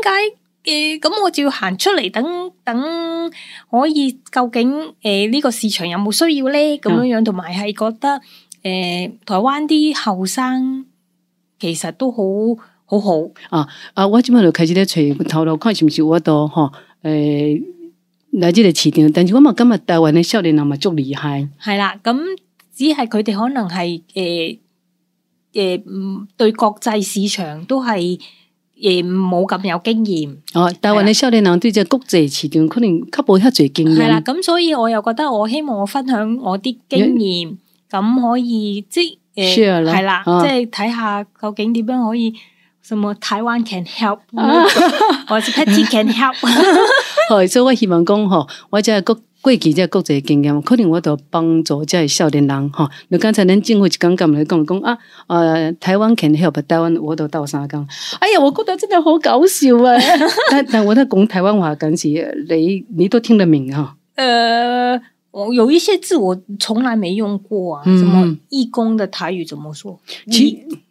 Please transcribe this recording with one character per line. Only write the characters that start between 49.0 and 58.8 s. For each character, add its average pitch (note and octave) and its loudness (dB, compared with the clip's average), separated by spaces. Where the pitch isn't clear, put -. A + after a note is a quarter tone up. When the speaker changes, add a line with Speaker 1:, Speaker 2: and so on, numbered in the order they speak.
Speaker 2:
個 A3+ 0
國-， A3 -4
過 C4 4
去 D#3+ 0
這 F3 2
個 F#3 0
國 - -4
際 C#3+ 0
經 C#3+ 2
驗， D3 0
可 A#3+ 2
能 A3 2
我 E3 2
都 D#3+ -2
幫 E3 0
助 D3+ -2
這 F3 -2
些 D#3 2
少 D#3+ 0
年 C#3+ 2
人 C#3 -2
吼。 C#3+ -2
你 F3+ 0
剛 A3 2
才 G#3+ 2
咱 F#3+ 4
政 A3 0
府 G3 4
一 - 2
講 F3 0
講 F3 2
來 D3 0
講， D#3 0
講 F3+ -4
啊， A#3 -2
呃， E3 0
台 F#3 -2
灣 A3 2
can D3+ 2
help， D3+ 0
台 E3+ 0
灣 E3 0
我 D3+ -6
都 D#3 -6
鬥 D3+ -6
相 C#3+ -6
共。 C#3+ -8
哎 G4 0
呀， F4+ 4
我 C#4 4
覺 G#4+ -4
得 F#4+ -4
真 F#4+ -6